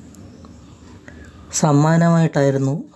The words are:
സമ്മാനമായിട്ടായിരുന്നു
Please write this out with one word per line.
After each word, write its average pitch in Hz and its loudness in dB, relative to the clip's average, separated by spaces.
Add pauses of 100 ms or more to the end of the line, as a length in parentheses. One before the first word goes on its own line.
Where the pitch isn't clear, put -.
(1500)
സമ്മാനമായിട്ടായിരുന്നു 156 0 (120)